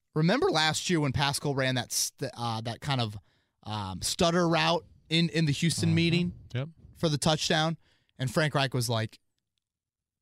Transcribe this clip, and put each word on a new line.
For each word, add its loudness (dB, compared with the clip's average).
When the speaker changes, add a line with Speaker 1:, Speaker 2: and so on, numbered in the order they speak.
Speaker 1:
Remember 2
last 0
year 2
when 0
Pascal 0
ran 0
that -4
st-, -4
uh, -4
that -10
kind -2
of, -4
um, -6
stutter 2
route 0
in, 2
in 2
the 2
Houston 0
Speaker 2:
Mm-hmm. 2
Speaker 1:
meeting 2
Speaker 2:
Yep. -6
Speaker 1:
for 0
the 0
touchdown? 0
And -2
Frank 0
Reich 0
was -2
like, -2